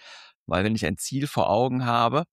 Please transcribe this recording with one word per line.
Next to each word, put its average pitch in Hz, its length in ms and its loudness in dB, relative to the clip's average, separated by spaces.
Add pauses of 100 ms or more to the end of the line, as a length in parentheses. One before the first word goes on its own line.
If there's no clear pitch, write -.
(460)
Weil 90 200 0
wenn 107 100 0
ich 107 100 -2
ein 82 120 0
Ziel 139 280 -6
vor - 240 0
Augen 127 360 2
habe, 120 480 2